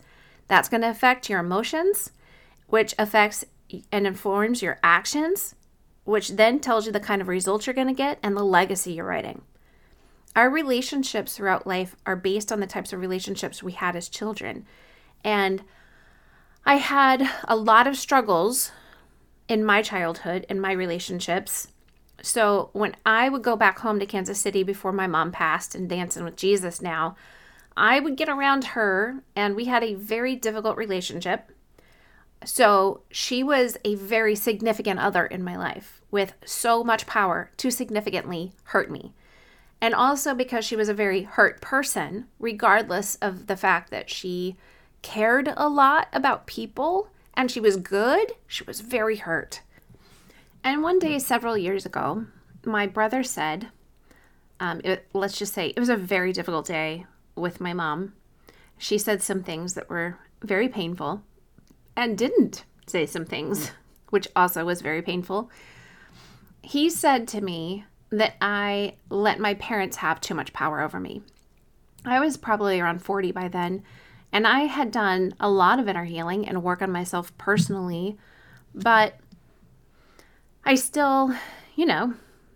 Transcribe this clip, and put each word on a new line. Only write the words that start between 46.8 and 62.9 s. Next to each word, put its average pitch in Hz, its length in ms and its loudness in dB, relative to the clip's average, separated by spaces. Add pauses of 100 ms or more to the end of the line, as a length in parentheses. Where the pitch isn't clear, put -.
and 254 160 0
she 240 100 -6
was 208 160 6
good, 220 560 0 (160)
she - 160 -10
was - 160 -12
very 220 360 0
hurt. - 440 -4 (1040)
And 285 180 0
one 349 160 2
day 302 220 0
several 240 360 0
years 190 300 -2
ago, 196 400 -4 (380)
my 208 240 0
brother 220 340 0
said, 160 460 -4 (880)
um, 170 240 -4
it, 185 300 -2
let's 196 260 -2
just 202 160 -6
say 175 140 -2
it - 100 -4
was 240 100 2
a 240 80 4
very 185 360 0
difficult 170 340 -4
day 160 400 -4 (300)
with 170 240 -6
my 180 120 -6
mom. 170 420 -4 (640)
She - 220 -2
said 208 240 0
some 190 220 -4
things 175 300 -8
that - 140 -12
were 175 300 -6 (240)
very 214 260 0
painful 175 540 -6 (720)
and 226 240 -2
didn't 277 460 2 (240)
say 165 180 0